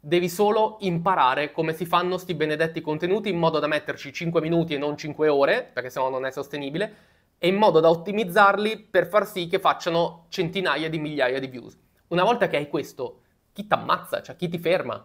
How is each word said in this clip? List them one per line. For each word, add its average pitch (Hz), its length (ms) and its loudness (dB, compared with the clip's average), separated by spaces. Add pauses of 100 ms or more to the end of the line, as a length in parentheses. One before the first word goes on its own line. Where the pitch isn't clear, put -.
Devi 175 280 0
solo 214 520 2
imparare 165 680 2
come 160 220 -2
si 165 120 -6
fanno 180 340 0
sti 180 160 -6
benedetti 156 460 -2
contenuti 175 480 -2
in 180 80 -2
modo 160 220 2
da 147 80 0
metterci 147 460 -4
cinque 170 280 -2
minuti 165 340 0
e 139 40 -4
non 147 180 -4
cinque 151 320 -2
ore, 151 440 2
perché 123 180 -8
sennò 131 180 -2
non 131 160 -4
è 131 60 -4
sostenibile, 143 640 -6 (420)
e 170 120 0
in 190 80 2
modo 196 240 6
da 165 100 8
ottimizzarli 202 880 2
per 175 300 2
far 202 180 2
sì 180 220 -6
che 185 100 0
facciano 170 720 0
centinaia 165 600 -2
di 160 100 -4
migliaia 139 420 0
di 135 80 -8
views. 127 280 -16 (320)
Una 175 140 0
volta 208 240 2
che 160 100 -2
hai 147 120 -2
questo, - 540 -8 (300)
chi 202 140 -12
t'ammazza? - 560 -2
Cioè, - 140 -16
chi 175 120 -4
ti 170 100 -6
ferma? 156 460 -2